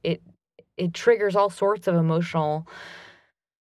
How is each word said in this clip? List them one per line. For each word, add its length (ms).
it, 180
it 160
triggers 420
all 140
sorts 380
of 80
emotional 720